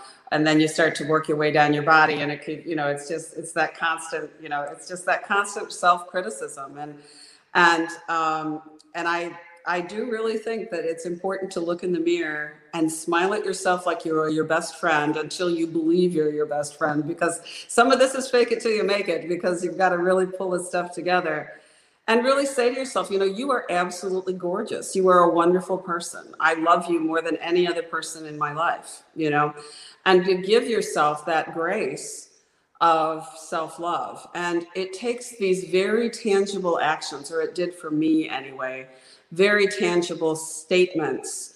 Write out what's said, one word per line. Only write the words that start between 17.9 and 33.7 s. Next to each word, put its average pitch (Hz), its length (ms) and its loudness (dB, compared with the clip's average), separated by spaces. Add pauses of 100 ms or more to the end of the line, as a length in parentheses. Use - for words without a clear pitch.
of 254 80 6
this 269 160 4
is 254 140 -4
fake 240 220 4
it 226 100 -2
till 226 100 0
you 214 120 0
make 196 240 0
it, 160 220 -2
because 175 340 -2
you've 165 140 -4
gotta 180 200 4
really 185 280 2
pull 185 260 -4
this 180 160 -2
stuff 175 240 -4
together 165 720 -2 (460)
and 233 160 4
really 277 220 4
say 247 240 0
to 262 60 -2
yourself, 254 340 -4
you 196 80 0
know, 196 80 2
"You 208 240 -2
are 247 220 -2
absolutely 185 640 -2
gorgeous. 185 640 -6
You 190 120 4
are 180 140 8
a 170 120 6
wonderful 180 460 2
person. - 600 -8
I 160 140 4
love 170 340 2
you 170 120 2
more 160 240 0
than 165 140 -2
any 175 300 2
other 170 140 -2
person 160 460 -8
in 151 100 -12
my 147 160 -4
life," - 480 -4 (140)
you 156 160 0
know, 147 240 2 (500)
and 185 200 6
to 190 100 2
give 202 320 2
yourself 151 580 0
that 156 300 -2
grace 170 720 -4 (520)
of 160 540 2
self-love. 156 1000 -6